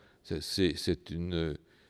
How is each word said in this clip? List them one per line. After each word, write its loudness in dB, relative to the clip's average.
C'est, -4
c'est, 2
c'est -2
une, -2